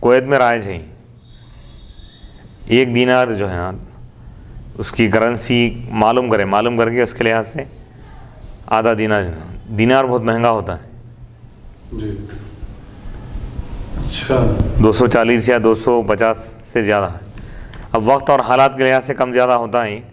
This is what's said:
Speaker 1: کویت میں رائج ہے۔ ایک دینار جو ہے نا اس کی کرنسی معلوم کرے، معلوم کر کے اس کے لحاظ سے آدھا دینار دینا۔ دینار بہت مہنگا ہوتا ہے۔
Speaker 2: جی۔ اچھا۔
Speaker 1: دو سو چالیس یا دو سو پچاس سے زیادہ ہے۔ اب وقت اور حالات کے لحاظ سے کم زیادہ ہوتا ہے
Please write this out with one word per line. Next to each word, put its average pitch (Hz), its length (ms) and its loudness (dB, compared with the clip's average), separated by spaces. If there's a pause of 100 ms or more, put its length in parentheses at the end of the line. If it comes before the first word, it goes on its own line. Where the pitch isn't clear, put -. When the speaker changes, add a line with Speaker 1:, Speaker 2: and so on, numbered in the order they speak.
Speaker 1:
کویت 127 240 4
میں 135 140 2
رائج 117 280 2
ہے۔ 92 120 -8 (1900)
ایک 120 280 2
دینار 127 440 4
جو 98 120 -2
ہے 90 60 -6
نا 87 140 -4 (1080)
اس - 120 -8
کی 113 180 2
کرنسی 113 500 0 (440)
معلوم 120 280 2
کرے، 104 140 2
معلوم 107 320 0
کر 113 140 2
کے 120 120 0
اس 113 120 -2
کے 117 100 -2
لحاظ 113 240 0
سے - 160 -10 (1120)
آدھا 113 200 4
دینار 107 240 2
دینا۔ 85 560 -10
دینار 127 260 6
بہت 123 180 0
مہنگا 117 280 2
ہوتا 107 320 -2
ہے۔ - 60 -20 (1040)
Speaker 2:
جی۔ 107 240 -8 (1800)
اچھا۔ 127 460 -2 (380)
Speaker 1:
دو 107 100 6
سو 123 140 4
چالیس 117 420 2
یا 123 140 4
دو 110 120 6
سو 117 280 2
پچاس 107 360 0 (340)
سے 117 100 0
زیادہ 101 300 0
ہے۔ 85 180 -16 (600)
اب 110 160 0
وقت 139 220 2
اور 139 100 6
حالات 131 360 4
کے 131 80 0
لحاظ 131 220 2
سے 139 80 -4
کم 127 180 -2
زیادہ 123 200 4
ہوتا 117 320 0
ہے 107 160 -6 (120)